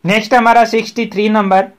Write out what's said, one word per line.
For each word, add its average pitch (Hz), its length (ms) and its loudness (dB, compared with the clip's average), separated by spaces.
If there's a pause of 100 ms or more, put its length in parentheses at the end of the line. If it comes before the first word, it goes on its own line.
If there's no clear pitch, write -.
नेक्स्ट 214 300 -2
हमारा 233 320 4
सिक्सटी 226 400 -4
थ्री 214 240 -2
नंबर 196 380 0 (100)